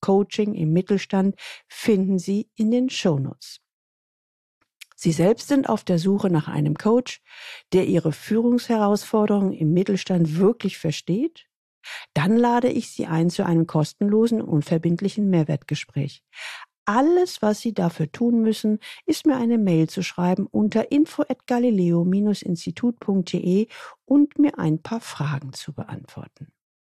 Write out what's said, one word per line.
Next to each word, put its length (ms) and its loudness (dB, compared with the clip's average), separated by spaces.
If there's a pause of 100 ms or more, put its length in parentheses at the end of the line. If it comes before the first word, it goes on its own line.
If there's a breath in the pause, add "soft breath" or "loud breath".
Coaching 540 0
im 180 0
Mittelstand 640 0 (320 loud breath)
finden 540 0
Sie 340 -4
in 160 0
den 180 2
Shownotes. 720 -4 (1300)
Sie 160 -2
selbst 380 2
sind 200 2
auf 140 -2
der 160 0
Suche 320 0
nach 160 0
einem 300 -2
Coach, 440 0 (520 loud breath)
der 160 2
Ihre 240 0
Führungsherausforderungen 1400 0
im 200 0
Mittelstand 680 0
wirklich 400 0
versteht? 680 -4 (680 loud breath)
Dann 220 2
lade 320 4
ich 240 -4
Sie 140 -6
ein 220 2
zu 160 -2
einem 220 2
kostenlosen, 760 0
unverbindlichen 880 0
Mehrwertgespräch. 920 -2 (600 loud breath)
Alles, 580 2
was 180 0
Sie 140 -4
dafür 360 -2
tun 300 0
müssen, 380 0 (260 loud breath)
ist, 220 0
mir 100 4
eine 220 2
Mail 320 2
zu 120 -6
schreiben 440 -2
unter 440 0
info 300 2
at 260 -4
galileo 640 2
institut 880 -2
punkt 360 -2
de 340 0 (380 loud breath)
und 320 2
mir 200 2
ein 220 0
paar 220 -8
Fragen 500 -6
zu 220 -14
beantworten. 720 -16 (480)